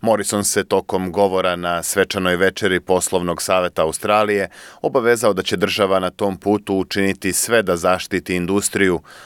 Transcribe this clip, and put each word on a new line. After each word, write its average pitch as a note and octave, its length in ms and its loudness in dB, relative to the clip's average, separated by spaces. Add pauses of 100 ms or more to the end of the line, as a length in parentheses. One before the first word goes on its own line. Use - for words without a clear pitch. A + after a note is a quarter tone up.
Morrison G#2 440 0
se G2 200 0
tokom F#2 480 -2
govora F#2 440 2
na F2 260 -2
svečanoj F#2 540 0
večeri F#2+ 440 0
Poslovnog F2+ 600 -2
saveta F2+ 400 0
Australije G#2 640 0 (340)
obavezao A#2+ 500 2
da F#2 100 -2
će G#2 140 -4
država F#2+ 420 0
na F#2 120 -2
tom G2 260 -4
putu G2+ 380 0
učiniti F#2+ 580 -2
sve A2+ 300 0
da F2+ 140 0
zaštiti F2+ 600 -2
industriju, F#2+ 640 0 (260)